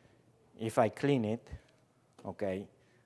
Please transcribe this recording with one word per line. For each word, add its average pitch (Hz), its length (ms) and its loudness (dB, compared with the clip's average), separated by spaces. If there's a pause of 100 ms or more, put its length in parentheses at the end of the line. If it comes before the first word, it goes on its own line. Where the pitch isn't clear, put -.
(600)
If 113 200 -2
I 110 100 6
clean 139 360 2
it, 110 220 -2 (800)
okay, 98 420 -4 (380)